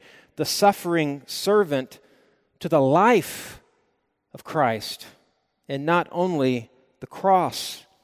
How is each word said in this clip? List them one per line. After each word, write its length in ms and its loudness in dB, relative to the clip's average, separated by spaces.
the 80 -4
suffering 800 0
servant 760 0
to 80 -8
the 140 4
life 800 2
of 100 -18
Christ, 640 -2
and 160 -8
not 260 0
only 580 -2
the 80 -18
cross 760 -2